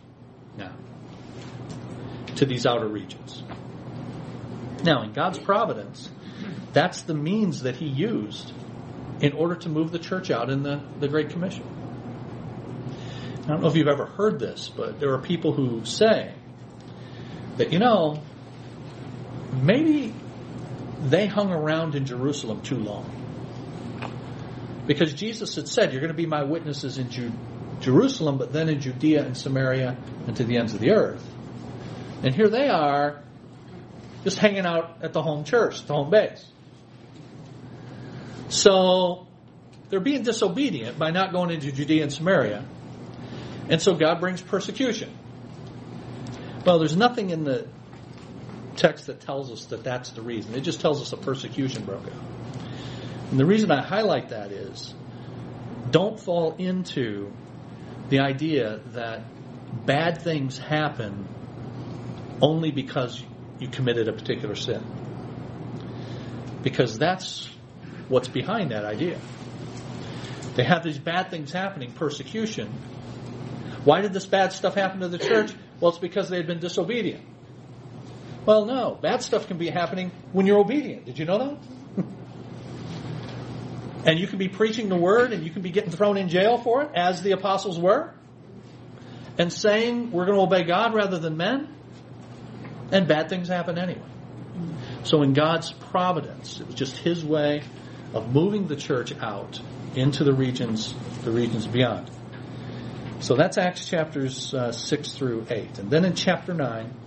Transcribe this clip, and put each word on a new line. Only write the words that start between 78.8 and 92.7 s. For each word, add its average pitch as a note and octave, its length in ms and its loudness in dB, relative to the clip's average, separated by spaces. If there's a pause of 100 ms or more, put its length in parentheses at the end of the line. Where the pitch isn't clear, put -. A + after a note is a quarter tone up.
bad A#3+ 220 2
stuff - 240 0
can F#3 100 -6
be E3 140 -2
happening F3+ 400 -2 (220)
when F#3+ 140 6
you're G3+ 120 10
obedient. G#3+ 480 2
Did B2+ 120 -8
you D#3 60 -2
know F3+ 140 2
that? C#4+ 180 -2 (500)
<laughs> - 80 -12 (1900)
And D#3+ 120 6
you F#3+ 80 0
can - 120 -6
be F#3+ 120 0
preaching A3 400 0
the F#3 60 4
word A3 360 6
and E3+ 120 -4
you D#3 60 -6
can G3 120 -6
be F3+ 80 -4
getting G3 200 0
thrown G3+ 280 4
in F#3+ 100 0
jail G3 300 6
for A#3+ 240 2
it, D4 120 -4
as F3 280 2
the G3 100 2
apostles F#3+ 460 0
were, G#3 340 4 (1300)
and F3 120 2
saying, A3+ 640 2
"We're F3 140 2
gonna G3 160 6
obey F3+ 220 6
God G3+ 280 4
rather G3 260 2
than D#3 200 -2
men," C4 360 0 (1200)